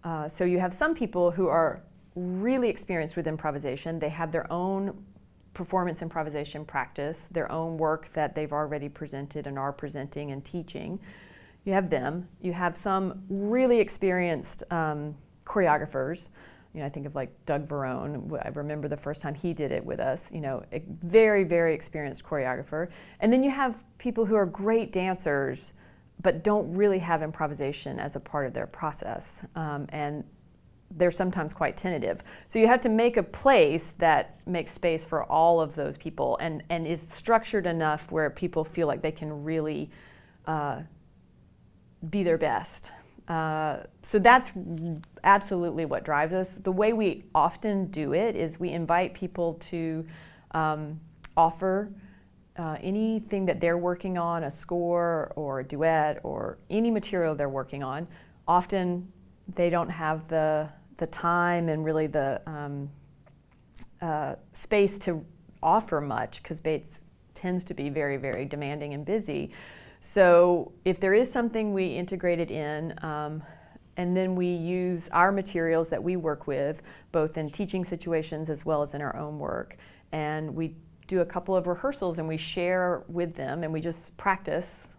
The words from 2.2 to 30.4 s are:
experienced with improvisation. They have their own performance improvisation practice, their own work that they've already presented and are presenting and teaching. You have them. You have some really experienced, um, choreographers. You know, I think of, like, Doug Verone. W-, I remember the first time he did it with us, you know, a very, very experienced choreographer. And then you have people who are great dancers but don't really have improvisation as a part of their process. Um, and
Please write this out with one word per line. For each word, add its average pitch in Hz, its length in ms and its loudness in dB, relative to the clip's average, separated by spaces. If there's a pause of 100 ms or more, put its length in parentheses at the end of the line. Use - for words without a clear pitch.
experienced 165 480 -4
with 165 100 -2
improvisation. 151 720 -4
They 151 120 -2
have 160 200 -6
their 165 220 -2
own 190 520 -4 (500)
performance 180 480 -2
improvisation 151 640 -6
practice, 143 680 -6
their 165 200 -2
own 160 280 -4
work 160 340 0
that 151 220 -2
they've 151 180 -4
already 147 360 -4
presented 143 580 -10
and 139 120 -8
are 139 140 -4
presenting 143 600 -8
and 139 120 -10
teaching. - 560 -10 (640)
You 196 80 -2
have 190 180 2
them. 156 380 -2 (120)
You 180 120 -2
have 175 240 -2
some 190 520 -2
really 226 520 4
experienced, 180 920 0
um, 151 460 -2 (300)
choreographers. 151 800 2 (460)
You 156 60 -10
know, 143 60 -6
I - 40 -4
think 147 160 -10
of, 143 80 -12
like, 135 180 -6 (140)
Doug 147 220 -2
Verone. 139 460 -4
W-, 151 300 -6
I - 40 -6
remember 147 400 -6
the 143 80 -4
first 147 260 -8
time 143 120 -6
he 170 180 -4
did 151 200 -2
it - 120 -2
with - 160 -6
us, 131 320 -2
you 160 80 -8
know, 135 320 -6
a 151 100 -6 (200)
very, 208 420 6
very 165 280 4
experienced 143 520 -6
choreographer. 139 640 -4 (320)
And 220 120 6
then 254 100 6
you 277 80 4
have 262 340 -2 (140)
people 240 280 0
who 214 80 2
are 202 120 6
great 214 460 0
dancers 156 800 -2 (520)
but 165 180 2
don't 208 300 2
really 196 260 4
have 165 240 0
improvisation 147 800 -4
as 147 160 -6
a 139 40 -6
part 143 280 -4
of - 40 -8
their - 140 -4
process. - 760 -8 (100)
Um, 147 360 -6
and 147 340 -6 (680)